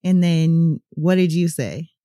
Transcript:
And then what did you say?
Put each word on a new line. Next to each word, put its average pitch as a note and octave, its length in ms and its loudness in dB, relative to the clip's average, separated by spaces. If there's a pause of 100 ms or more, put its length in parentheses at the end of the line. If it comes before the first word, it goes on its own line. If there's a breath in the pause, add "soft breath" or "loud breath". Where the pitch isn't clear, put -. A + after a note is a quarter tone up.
And F#3 180 2
then E3 580 2 (100)
what E3 260 -2
did F#3 160 0
you E3+ 160 0
say? C3+ 400 -8 (160)